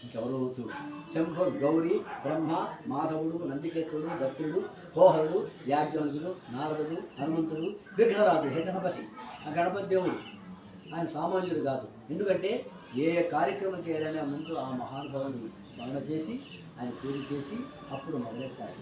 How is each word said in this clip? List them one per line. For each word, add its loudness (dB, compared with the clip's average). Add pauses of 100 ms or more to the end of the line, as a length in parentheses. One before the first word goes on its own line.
ఇంకెవరు -4
చూడు. 0 (440)
శంభో 2
గౌరీ, 4
బ్రహ్మ, 0 (200)
మాధవుడు, 0
నందికేతుడు, -2
దత్తుడు, 2 (320)
కోహరుడు, 8 (200)
యాజ్ఞవల్కుడు, 2 (140)
నారదుడు, -2
హనుమంతుడు, 0 (240)
విఘ్నరాజు, 6
హే 0
గణపతి. -2 (400)
ఆ -6
గణపతి 2
దేవుడు 4 (800)
ఆయన 0
సామాన్యుడు 2
కాదు. 0 (220)
ఎందుకంటే 2 (300)
ఏ 4
కార్యక్రమం 0
చేయాలనే -2
ముందు -4
ఆ -2
మహానుభావుని -4 (260)
స్మరణ -8
చేసి -4 (420)
ఆయన -4
పూజ -4
చేసి -4 (340)
అప్పుడు -6
మొదలెట్టాలి. -6